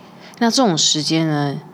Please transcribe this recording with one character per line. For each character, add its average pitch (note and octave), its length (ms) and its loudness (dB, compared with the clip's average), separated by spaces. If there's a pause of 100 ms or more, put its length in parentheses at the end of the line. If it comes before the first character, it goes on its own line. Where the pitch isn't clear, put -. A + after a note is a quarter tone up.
(400)
那 A#3 100 2
这 A3+ 80 0
种 G#3+ 200 2
时 D3 260 0
间 D#3+ 240 0
呢， D3 320 -2 (140)